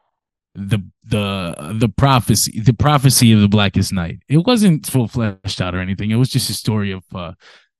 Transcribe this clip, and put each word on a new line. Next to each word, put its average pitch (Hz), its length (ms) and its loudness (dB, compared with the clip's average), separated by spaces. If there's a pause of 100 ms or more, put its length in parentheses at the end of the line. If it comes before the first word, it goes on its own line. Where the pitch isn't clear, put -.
(560)
the, 98 260 -4 (220)
the, 98 500 -4 (240)
the 117 100 0
prophecy, 123 720 0
the 110 120 4
prophecy 127 600 4
of 107 80 6
the 104 80 4
Blackest 101 440 2
Night. 85 360 -6
It 139 100 2
wasn't 202 480 2
full 123 200 0
fleshed 104 540 -6
out 90 140 -4
or 90 60 -4
anything. 98 300 -4
It 113 60 0
was 127 140 2
just 117 200 -2
a 104 40 -6
story 104 360 -4
of, 95 140 -10 (100)
uh, 85 200 -12 (460)